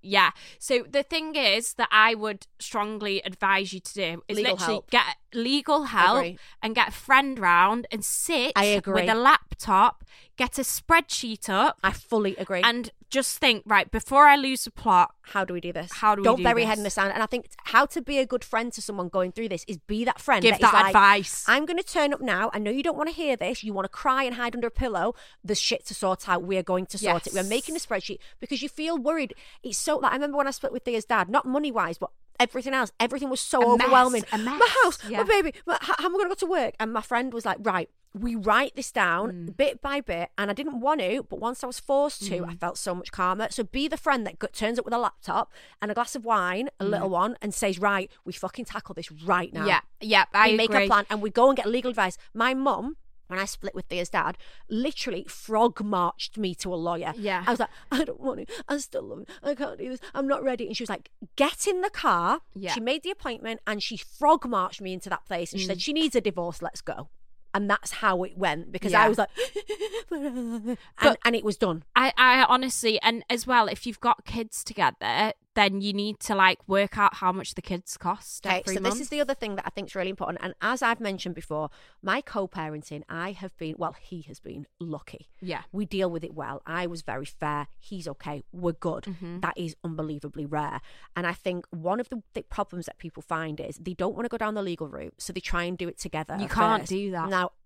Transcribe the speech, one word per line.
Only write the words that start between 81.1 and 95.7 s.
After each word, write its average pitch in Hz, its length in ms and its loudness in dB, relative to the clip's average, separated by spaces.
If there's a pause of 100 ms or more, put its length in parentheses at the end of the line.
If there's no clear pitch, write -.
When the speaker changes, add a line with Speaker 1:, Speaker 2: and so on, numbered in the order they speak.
Speaker 2:
before, 156 340 -8 (340)
my 196 200 -2
co-parenting, 156 840 -8
I 175 260 -8
have 190 260 -14
been, 156 180 -8
well, 165 240 -6
he 170 220 -14
has - 180 -20
been - 260 -14 (140)
lucky. - 480 -12 (140)
Speaker 1:
Yeah. 175 280 -8
Speaker 2:
We 202 140 -6
deal 190 260 -2
with 165 140 -8
it 165 100 -12
well. 139 320 -10
I 175 200 -4
was 170 160 -10
very 131 240 -8
fair. 147 400 -6 (120)
He's 175 300 -12
okay. 147 420 -12
We're 175 220 -2
good. - 320 -6
Speaker 1:
Mm-hmm. 180 360 -12
Speaker 2:
That 175 180 -4
is 160 260 -8
unbelievably 151 600 -8
rare. 151 340 -4 (340)
And 175 120 -4
I 170 80 -2
think 180 340 -6
one 180 320 -4
of 240 80 -8
the, 233 140 -10 (100)
the - 120 -10
problems 185 420 -8
that - 100 -14
people 156 260 -14
find 160 380 -6
is - 160 -10
they 175 180 -10
don't 185 220 -4
wanna 240 140 -6
go 233 80 -6
down 214 160 -2
the 208 80 -4
legal 170 260 -6
route, - 300 -12
so - 160 -12
they 180 60 -6
try 175 240 -2
and 175 120 -4